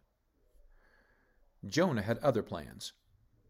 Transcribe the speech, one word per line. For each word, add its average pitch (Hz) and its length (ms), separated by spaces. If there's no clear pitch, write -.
Jonah 131 360
had 113 180
other 120 240
plans. - 500